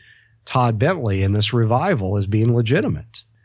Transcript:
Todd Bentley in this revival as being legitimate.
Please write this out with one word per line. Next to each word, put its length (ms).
Todd 340
Bentley 440
in 100
this 200
revival 640
as 100
being 280
legitimate. 680